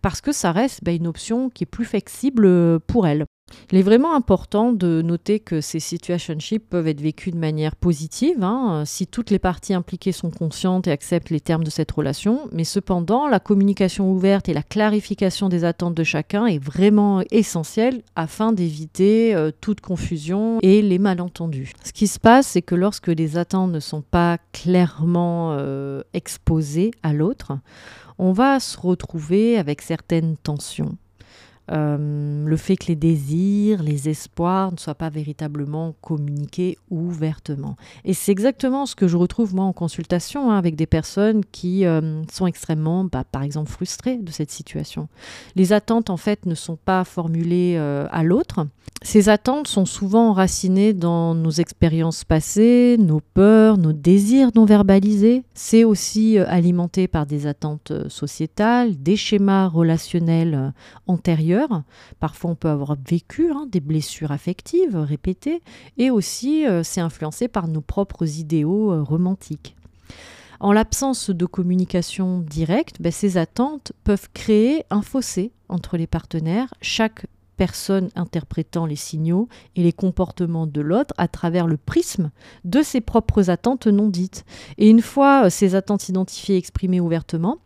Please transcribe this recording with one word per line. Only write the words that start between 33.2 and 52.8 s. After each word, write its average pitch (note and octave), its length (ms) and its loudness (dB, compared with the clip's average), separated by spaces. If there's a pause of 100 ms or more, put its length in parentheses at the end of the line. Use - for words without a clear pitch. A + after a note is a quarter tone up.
les D3 260 -2
espoirs F#3 600 -2
ne E3 60 -8
soient - 180 -8
pas D#3+ 160 -8
véritablement D3+ 920 -8
communiqués D3 760 -6 (100)
ouvertement. D#3 840 -6 (300)
Et F#3 100 0
c'est - 160 -2
exactement B3+ 560 0
ce - 80 -12
que F#3+ 120 2
je E3+ 80 2
retrouve, F#3 380 0
moi, F#3+ 120 0
en F#3 80 0
consultation, F3 760 -4
hein, G#3+ 80 4
avec E3+ 180 0
des D#3+ 120 -2
personnes G3+ 640 0
qui, F#3 340 -2
euh, D#3+ 380 -2 (100)
sont F#3 140 -2
extrêmement, E3 560 -2
bah, C3 200 -4
par C3+ 200 -8
exemple, D3 260 -6
frustrées - 480 -6
de F#3 140 -10
cette D3 180 -6
situation. - 600 -10 (460)
Les F#3 160 4
attentes, A3+ 380 0
en F3+ 80 -4
fait, G#3 300 -4
ne F3+ 80 -2
sont E3 200 -10
pas F#3 280 -2
formulées, E3+ 760 0
euh, C#3+ 340 -2
à E3 120 0
l'autre. F3+ 420 0 (380)
Ces G#3 260 4
attentes B3+ 380 2
sont F#3+ 180 0
souvent A3 460 2
enracinées F#3+ 600 2
dans E3+ 420 0
nos D#3+ 160 0
expériences D#3+ 720 0
passées, A#3+ 760 4